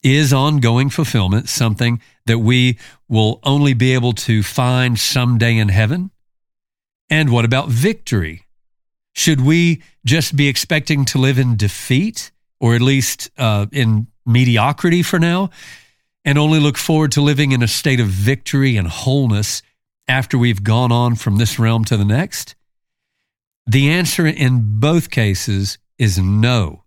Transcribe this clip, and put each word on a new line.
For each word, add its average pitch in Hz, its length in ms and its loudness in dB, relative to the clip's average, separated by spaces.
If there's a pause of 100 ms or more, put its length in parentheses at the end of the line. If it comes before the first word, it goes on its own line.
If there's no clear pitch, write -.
Is 139 320 2
ongoing 135 560 2
fulfillment 107 580 -2
something 117 540 -2 (240)
that 117 140 0
we 123 400 2 (280)
will 110 360 0
only 143 320 2
be 127 180 2
able 123 200 0
to 110 280 -2
find 127 580 0
someday 117 580 0
in 107 120 0
heaven? 117 400 0 (960)
And 151 240 0
what 117 140 2
about 131 240 -2
victory? 113 760 -4 (680)
Should 147 280 0
we 165 420 2 (200)
just 147 320 0
be 143 120 2
expecting 143 580 -2
to - 140 -2
live 131 180 2
in 123 180 0
defeat, 127 760 -4 (280)
or 117 140 2
at 117 80 0
least, 135 560 -2
uh, 107 340 -2
in 113 360 -2 (180)
mediocrity 127 800 2
for - 160 -2
now, 175 320 0 (760)
and 139 140 2
only 156 200 2
look 147 200 0
forward 156 320 0
to 147 100 0
living 143 300 2
in 127 100 2
a 120 60 2
state 131 320 -2
of 113 80 2
victory 123 680 0
and 90 100 -2
wholeness 113 760 -2 (460)
after 131 280 -2
we've 120 280 0
gone 120 280 0
on 120 220 0
from 110 240 -2
this 110 220 -2
realm 113 260 0
to 110 120 -2
the 101 80 0
next? 120 500 -4 (1120)
The 135 240 2
answer 170 340 0
in 123 540 0
both 156 320 0
cases 98 680 -2 (220)
is 104 180 0
no. 98 680 0